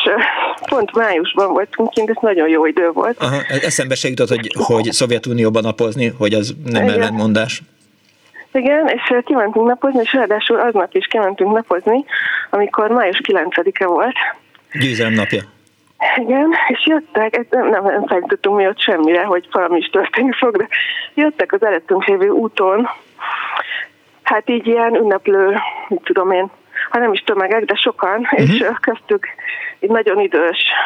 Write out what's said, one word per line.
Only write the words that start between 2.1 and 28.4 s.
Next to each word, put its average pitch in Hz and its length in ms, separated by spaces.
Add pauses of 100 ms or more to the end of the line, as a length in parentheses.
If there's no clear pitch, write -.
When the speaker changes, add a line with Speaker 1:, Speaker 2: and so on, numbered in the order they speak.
Speaker 1:
nagyon 180 280
jó 160 160
idő 165 260
volt. 196 300
Speaker 2:
Aha, 131 140 (120)
eszembe 131 480
se 139 120
jutott, 127 220
hogy, 117 180 (180)
hogy 113 260
Szovjetunióban 117 720
napozni, 113 540
hogy 104 160
az 110 220 (100)
nem 113 180
Speaker 1:
Igen. 104 120
Speaker 2:
ellentmondás. 110 680 (920)
Speaker 1:
Igen, 285 340
és, - 220
ö, 247 120
kimentünk 226 460
napozni, 262 340
és 226 120
ráadásul 214 460
aznap 220 360
is 190 120
kimentünk 202 460
napozni, 226 500 (460)
amikor 208 400
május 240 340
kilencedike 180 640
volt. 175 300 (640)
Speaker 2:
Győzelem 117 340
napja. 104 280 (720)
Speaker 1:
Igen, 269 380 (140)
és - 180
jöttek, 262 520
ez 240 120
nem, 247 200
nem, 202 140
nem 196 240
számítottunk 196 500
mi 190 100
ott 202 120
semmire, 175 440
hogy 180 280
valami 175 260
is 156 120
történni 220 440
fog, 226 240
de - 100 (460)
jöttek 294 400
az 202 100
előttünk 190 420
lévő 196 240
úton, 208 600 (1300)
hát 214 260
így 233 180
ilyen 233 280
ünneplő, 196 600 (300)
mit 180 160
tudom 190 280
én, 185 180 (400)
ha 233 100
nem 226 140
is 269 100
tömegek, 214 420
de 202 100
sokan, 208 440
Speaker 2:
Mhm. - 220